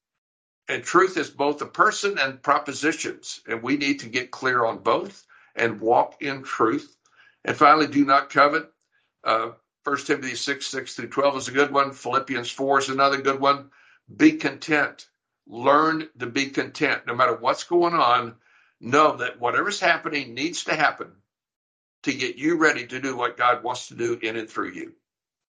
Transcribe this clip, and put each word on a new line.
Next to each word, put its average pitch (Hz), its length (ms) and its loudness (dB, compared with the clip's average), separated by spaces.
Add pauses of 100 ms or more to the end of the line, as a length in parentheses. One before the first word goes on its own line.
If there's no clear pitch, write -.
(680)
And 123 160 -6
truth 185 320 4
is 151 120 -2
both 143 320 -2
a 127 60 -8
person 196 520 0
and 135 220 -2
propositions. 147 1080 -2
And 113 160 -6
we 135 120 0
need 139 240 -2
to 120 80 -14
get 123 220 -6
clear 127 340 0
on 107 140 0
both 143 480 -2 (300)
and 107 240 0
walk 120 420 2
in 139 220 -6
truth. - 520 -2 (480)
And 117 120 -2
finally, 151 320 6
"Do 139 160 2
not 139 260 2
covet." 147 400 2 (520)
Uh, 113 280 -2 (340)
First 139 220 -4
Timothy 131 280 -2
six, 135 320 -6
six - 280 -10
through 117 140 -10
twelve 139 280 0
is 131 120 -8
a 127 40 -8
good 139 180 2
one. 135 220 0
Philippians 123 580 -4
four 139 280 0
is 135 100 0
another 135 320 2
good 135 180 0
one. 139 320 0 (460)
Be 156 160 8
content. 147 720 -4 (400)
Learn 156 600 2 (100)
to 123 80 -8
be 131 200 -2
content. 135 600 -2
No 120 80 -6
matter 120 200 2
what's 127 300 -2
going 170 280 2
on, 120 440 2 (440)
know 139 360 4
that 123 220 -6
whatever's 127 400 0
happening 156 540 -2
needs 143 320 -6
to 170 100 -2
happen 135 380 -2 (920)
to 135 100 -2
get 123 220 -6
you 160 200 0
ready 143 300 2
to 127 120 -10
do 135 160 -6
what 120 220 -4
God 123 260 2
wants 120 260 -8
to 131 60 -20
do 117 280 -4
in 110 140 -4
and 110 120 -8
through 98 220 -6
you. - 240 -14 (560)